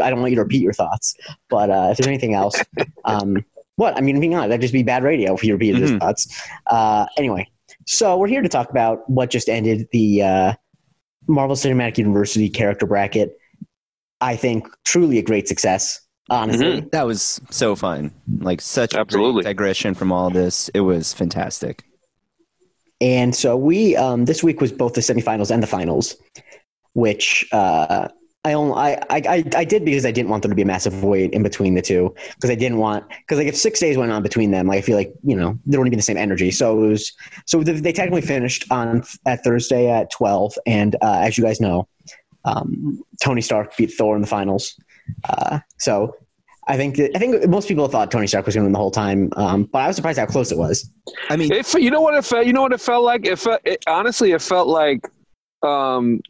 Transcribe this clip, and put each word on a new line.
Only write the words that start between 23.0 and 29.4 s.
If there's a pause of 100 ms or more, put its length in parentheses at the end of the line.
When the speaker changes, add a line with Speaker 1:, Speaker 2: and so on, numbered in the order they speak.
Speaker 1:
so
we,
um,
this
week
was
both
the
semifinals
and
the
finals, (760)
which,
uh, (360)
I
only,
I, (160)
I, (100)
I, (140)